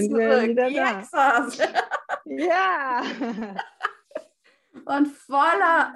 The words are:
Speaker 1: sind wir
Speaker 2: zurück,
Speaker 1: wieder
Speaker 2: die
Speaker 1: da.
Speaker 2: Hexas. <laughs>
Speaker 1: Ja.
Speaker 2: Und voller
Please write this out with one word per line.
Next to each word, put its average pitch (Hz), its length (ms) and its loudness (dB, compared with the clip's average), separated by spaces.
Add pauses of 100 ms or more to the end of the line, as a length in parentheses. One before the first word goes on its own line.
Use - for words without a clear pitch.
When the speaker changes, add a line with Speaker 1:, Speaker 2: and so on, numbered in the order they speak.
Speaker 1:
sind 208 160 0
wir 226 140 2
Speaker 2:
zurück, 233 180 4
Speaker 1:
wieder 247 200 2
Speaker 2:
die 277 60 -4
Speaker 1:
da. 262 240 0
Speaker 2:
Hexas. 269 580 2
<laughs> 294 120 0 (580)
Speaker 1:
Ja. 302 760 0 (1800)
Speaker 2:
Und 285 220 2
voller 330 880 0